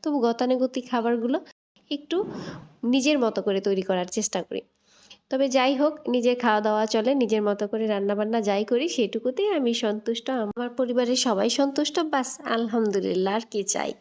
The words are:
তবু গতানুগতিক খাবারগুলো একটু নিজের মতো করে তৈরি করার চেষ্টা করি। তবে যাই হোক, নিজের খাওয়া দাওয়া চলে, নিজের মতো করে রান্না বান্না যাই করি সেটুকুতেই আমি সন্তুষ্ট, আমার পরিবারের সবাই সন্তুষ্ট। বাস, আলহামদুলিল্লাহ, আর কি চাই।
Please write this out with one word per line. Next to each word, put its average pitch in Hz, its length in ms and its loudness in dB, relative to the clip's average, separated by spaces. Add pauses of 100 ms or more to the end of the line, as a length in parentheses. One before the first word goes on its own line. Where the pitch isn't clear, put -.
তবু 294 160 0
গতানুগতিক 247 680 0
খাবারগুলো 240 500 0 (520)
একটু 311 320 -4 (600)
নিজের 262 360 2
মতো 214 220 0
করে 190 200 0
তৈরি 196 200 0
করার 185 240 -2
চেষ্টা 185 380 -4
করি। - 180 -8 (680)
তবে 269 180 2
যাই 262 280 2
হোক, 294 340 0
নিজের 247 300 2
খাওয়া 214 220 2
দাওয়া 214 240 2
চলে, 226 300 2
নিজের 220 260 2
মতো 208 260 0
করে 220 200 -2
রান্না 202 280 0
বান্না 220 260 0
যাই 202 240 0
করি 254 240 2
সেটুকুতেই 254 600 0
আমি 269 240 2
সন্তুষ্ট, 226 560 -2
আমার 240 400 -4
পরিবারের 247 460 0
সবাই 226 340 2
সন্তুষ্ট। 294 500 0
বাস, 285 420 -2
আলহামদুলিল্লাহ, 202 960 0
আর 226 60 -2 (100)
কি 202 120 -4
চাই। - 380 -4